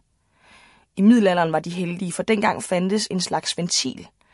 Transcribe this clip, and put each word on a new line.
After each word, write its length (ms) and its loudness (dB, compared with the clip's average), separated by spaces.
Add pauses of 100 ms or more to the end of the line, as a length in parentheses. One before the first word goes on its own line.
(960)
I 60 -2
middelalderen 500 6
var 80 0
de 100 -6
heldige, 420 -4
for 120 -6
dengang 400 0
fandtes 480 -2
en 100 -2
slags 360 -6
ventil. 500 -4 (260)